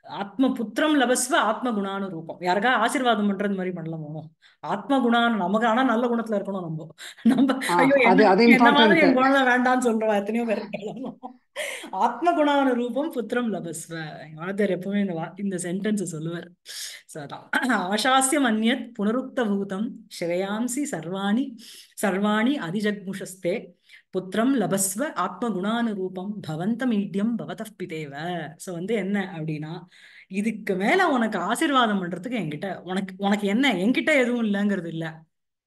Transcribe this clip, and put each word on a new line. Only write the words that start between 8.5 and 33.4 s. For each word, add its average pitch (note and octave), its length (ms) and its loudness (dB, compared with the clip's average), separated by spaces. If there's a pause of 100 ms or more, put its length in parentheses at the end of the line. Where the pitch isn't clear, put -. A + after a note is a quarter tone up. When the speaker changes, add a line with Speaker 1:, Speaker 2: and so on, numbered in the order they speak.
Speaker 1:
மாதிரி G#3 300 6
Speaker 2:
இம்பார்ட்டன்ட். C4+ 120 6
Speaker 1:
குழந்தை C4+ 280 4
வேண்டாம்னு" B3 520 4
சொல்றவா G#3+ 260 2
எத்தனையோ A3 260 -2
பேர் G#3 120 0
இருக்கலாம். G#3 640 -10 (720)
"ஆத்ம A#3 400 2
குணானு C#4+ 420 4
ரூபம் B3 380 -2
புத்திரம் A#3+ 420 -2
லபஸ்வ." E3 680 -8
எங்க D#3 260 -12
வாத்தியார் G3 340 0
எப்பவுமே G3+ 200 -2
இந்த G3 140 0
வா-, E3 260 -8
இந்த G3 160 -4
சென்டென்ஸ் F#3+ 480 -2
சொல்லுவார். E3 480 -8 (540)
So D3+ 180 -14
அதான். - 260 -14 (180)
"ஆசாஸ்ய C4 720 2
மன்யத் A#3 600 2
புனருக்த A#3 460 0
பூதம் G3 460 -2 (280)
ஸ்ரேயாம்சி G3+ 720 -2
சர்வாணி, G3 640 -2 (500)
சர்வாணி G#3+ 540 2
அதிஜக்முஷஸ்தே G3 1040 -4 (440)
புத்திரம் G#3 500 0
லபஸ்வ G3 540 -2
ஆத்ம G3+ 360 -4
குணானுரூபம் G3+ 840 -4 (160)
பவந்தமீட்யம் G3+ 880 -2
பவதः E3+ 280 -8 (180)
பிதேவ." D#3+ 560 -8 (160)
So F3+ 200 -12
வந்து F#3+ 180 -4
என்ன F#3+ 440 -2
அப்படின்னா, D#3 460 -8 (440)
இதுக்கு G3+ 480 -4
மேல D#4+ 320 2
உனக்கு A3+ 300 0
ஆசீர்வாதம் A3+ 680 0
பண்றதுக்கு F3+ 340 -6
என்கிட்ட, D#3+ 440 -6
உனக்கு, F#3 360 -6
உனக்கு G3+ 300 0